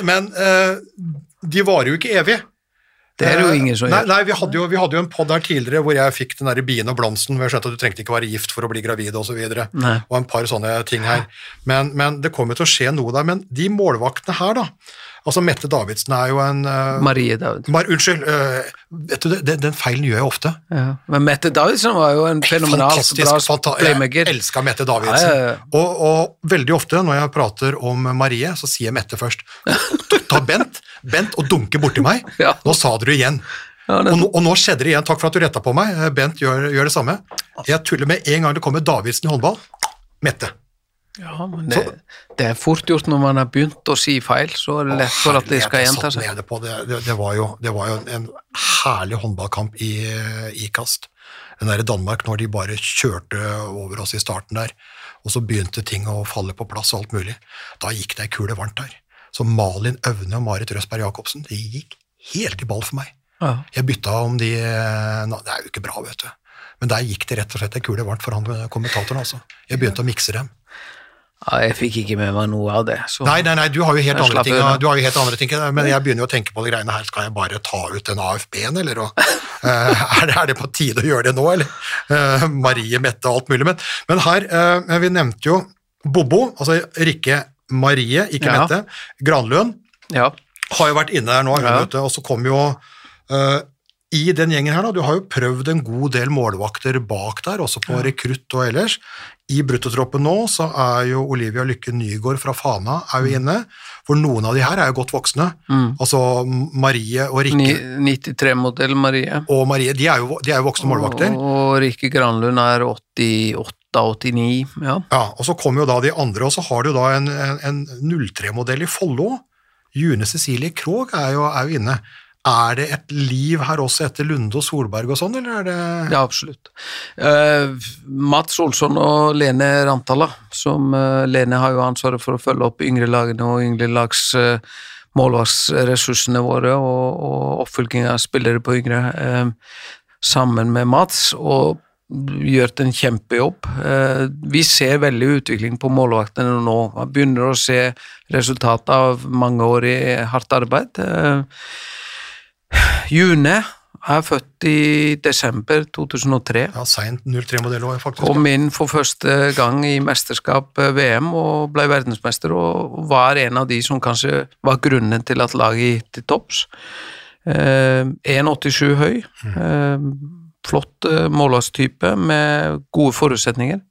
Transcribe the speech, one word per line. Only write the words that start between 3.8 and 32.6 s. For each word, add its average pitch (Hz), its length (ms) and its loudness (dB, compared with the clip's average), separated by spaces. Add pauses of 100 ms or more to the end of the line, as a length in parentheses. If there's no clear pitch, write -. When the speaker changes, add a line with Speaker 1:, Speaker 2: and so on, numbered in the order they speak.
Speaker 1:
nei, 202 80 4
Speaker 2:
gjør. 226 80 -2
Speaker 1:
nei, 196 160 4
vi 202 140 0
hadde 160 180 -2
jo, 175 140 0
vi 185 100 2
hadde 160 160 0
jo 175 60 0
en 170 100 -6
podd 151 160 -2
her 165 160 2
tidligere 139 400 -2
hvor 151 80 2
jeg 135 220 2
fikk - 240 -8
den 135 100 -2
der 127 160 0
bien 120 240 -2
og 123 80 -2
blomsten, 117 400 -2
hvor 127 80 -2
jeg 120 80 0
skjønte 120 160 -2
at 117 80 -8
du - 60 -8
trengte 117 180 -2
ikke 117 160 -4
være 113 140 -2
gift - 240 -4
for 117 100 -4
å 113 80 -6
bli 110 80 -6
gravid 107 340 -4
og 107 140 -4
så 117 80 -6
videre. 110 300 -6 (100)
Speaker 2:
Nei. 120 220 2 (100)
Speaker 1:
Og 127 80 0
en 127 80 0
par 117 240 -2
sånne 110 240 -2 (160)
ting 113 160 -2
her. 117 220 0 (420)
Men, 139 240 2
men 143 320 0
det 160 80 -2
kommer 120 240 -2
til 165 80 0
å 160 80 4
skje 127 240 2
noe 120 160 -2
der. 147 160 2
Men 185 240 -4
de 165 160 -2
målvaktene 170 720 0
her 208 180 0
da, 220 80 -2 (580)
altså 175 220 0
Mette 143 260 0
Davidsen 107 460 -2
er 127 160 0
jo 139 80 2
en, 139 240 0
eh, 135 400 -2
Speaker 2:
Marie 127 320 2
Davidsen. 113 340 -4
Speaker 1:
Mar-, 165 220 4
unnskyld, 156 320 2
eh, 139 460 -2 (420)
vet - 80 -6
du, 165 80 0
det, 180 160 0
den, 147 220 0
den 151 100 -4
feilen 127 320 -2
gjør 110 80 2
jeg 135 140 2
ofte. 160 240 -4 (180)
Speaker 2:
Ja. 131 140 0 (260)
Men 143 160 4
Mette 143 240 0
Davidsen 208 400 2
var 151 240 4
jo 156 100 2
en 156 140 0
fenomenalt 151 560 4
Speaker 1:
Fantastisk 147 320 2
Speaker 2:
bra 151 160 6
Speaker 1:
fanta-, 147 320 0
Speaker 2:
playmaker. 143 480 2
Speaker 1:
jeg 143 140 0
elsker 131 260 -2
Mette 131 240 -2
Davidsen. 131 400 2
Speaker 2:
Ja, 143 80 4
ja, 123 160 0
ja. - 160 -10
Speaker 1:
Og, 170 400 0
og 160 400 0
veldig 156 260 2
ofte 170 300 0
når 143 160 2
jeg 143 160 -4
prater 135 400 0
om 127 400 -2
Marie, 135 400 0
så - 80 -10
sier 113 240 -2
jeg 127 80 -2
Mette 113 240 -6
først. 120 240 -6 (880)
Ta 147 80 6
Bent, 156 380 -2 (220)
Bent 156 360 0
og 156 140 -2
dunke 147 280 2
borti 143 220 2
meg. 214 300 2
Speaker 2:
<laughs> - 100 -4
Ja. 160 140 4 (100)